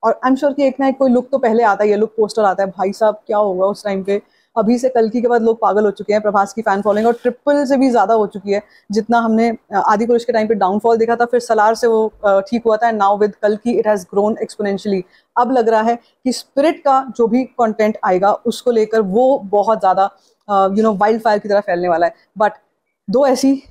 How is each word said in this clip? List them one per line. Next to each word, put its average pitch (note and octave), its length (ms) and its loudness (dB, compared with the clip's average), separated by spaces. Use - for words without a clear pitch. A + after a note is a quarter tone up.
और A3+ 220 0
I C4 60 2
am C4+ 80 0
sure C#4 160 0
कि C#4 120 2
एक C4 120 -2
ना C4+ 80 0
एक C4 100 -2
कोई C4+ 140 2
look B3 200 0
तो C#4 60 -2
पहले A#3 260 2
आता G3+ 200 2
ही G#3+ 80 2
है, G3+ 60 0
look G#3+ 120 0
poster G#3+ 320 -2
आता G3 220 0
है, G3 60 -4
भाई F#3+ 240 -6
साहब G#3+ 220 0
क्या G#3 100 -2
होगा F#3+ 280 0
उस G3+ 180 -4
time G3 200 -6
पे। G3+ 180 -4
अभी A3+ 200 2
से B3+ 120 0
कल्कि A#3 320 0
के A#3+ 60 0
बाद A#3 140 2
लोग A3+ 200 0
पागल G#3 240 0
हो G3+ 60 0
चुके G3+ 220 -6
हैं, G#3+ 80 0
प्रभास G3+ 320 -2
की A3+ 80 -8
fan G3+ 200 -2
following G#3 260 0
और A#3+ 60 2
triple C#4+ 520 -2
से C4+ 120 0
भी C4 120 2
ज़्यादा A3 240 2
हो G#3+ 140 2
चुकी G3+ 240 -8
है। G3+ 100 -2
जितना A3+ 280 0
हमने, A3+ 300 2
अ, - 260 -8
आदि G#3 300 0
पुरुष A#3+ 200 0
के A#3+ 80 -4
time A3 140 0
पे A3 80 0
downfall G#3 420 0
देखा A3+ 180 0
था, A#3+ 100 0
फिर A#3+ 140 -2
Salar A3 360 2
से A#3 120 -2
वो, A3 260 0
अ, G3 140 4
ठीक A3+ 260 -4
हुआ A3 120 2
था, A#3 140 0
and G#3+ 100 -2
now G3+ 200 2
with G3+ 200 -2
कल्कि A3 400 -2
it G#3+ 60 -2
has G#3 120 0
grown G3+ 320 -2
exponentially। G3+ 680 -4
अब A#3+ 140 0
लग A#3+ 180 2
रहा A3 120 2
है A#3 140 0
कि - 360 -8
spirit D#4 480 -2
का C4+ 380 0
जो A#3 100 2
भी A#3+ 160 0
content A3 600 -2
आएगा G3 300 2
उसको - 380 -4
लेकर A3 300 0
वो A#3+ 380 2
बहुत G#3 400 0
ज़्यादा, G3 320 2
अ, G3 180 2
you G3 140 0
know, G#3+ 200 2
वाइल्ड A3 200 2
फायर G#3+ 180 0
की G#3 100 -12
तरह G3+ 100 2
फैलने F3+ 300 -4
वाला E3+ 160 2
है। E3+ 80 -2
But G#3 100 2
दो B3+ 180 2
ऐसी C4+ 440 0